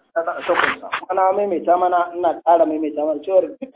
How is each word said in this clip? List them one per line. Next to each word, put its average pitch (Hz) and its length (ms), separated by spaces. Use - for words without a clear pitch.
ta, 165 100
ta 165 200
kunsa. - 460
Kuma - 140
na 190 180
maimaita 175 460
mana, 180 380
ina 170 280
ƙara 165 220
maimaita 151 400
mana 151 180
cewar 185 240
duk - 280